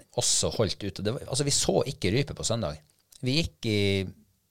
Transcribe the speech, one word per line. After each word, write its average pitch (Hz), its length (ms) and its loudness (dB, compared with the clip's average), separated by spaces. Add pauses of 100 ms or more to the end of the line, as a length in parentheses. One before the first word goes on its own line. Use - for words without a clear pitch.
(140)
også - 380 2
holdt 104 320 0
ute. 98 180 -8
Det 101 100 0
var, - 140 -8
altså, 135 180 -2
vi 143 80 0
så - 340 2
ikke 98 260 -2
rype 123 240 0
på 80 100 -10
søndag. 98 300 -2 (400)
Vi 127 180 -2
gikk - 320 -2
i 107 140 2 (720)